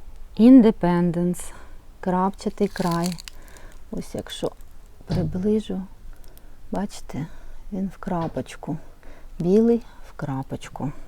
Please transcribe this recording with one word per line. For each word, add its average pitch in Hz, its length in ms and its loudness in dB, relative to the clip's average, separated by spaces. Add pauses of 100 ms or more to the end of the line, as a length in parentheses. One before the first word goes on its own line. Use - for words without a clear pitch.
(380)
Independence. 175 1120 8 (480)
Крапчатий 190 680 0
край. 175 480 -2 (760)
Ось - 240 -8
якщо - 360 -6 (560)
приближу, 185 760 0 (880)
бачите, - 560 -6 (460)
він 190 220 -4
в - 40 -16
крапочку. - 800 -4 (600)
Білий 226 440 4 (260)
в - 40 -18
крапочку. 139 800 -6 (160)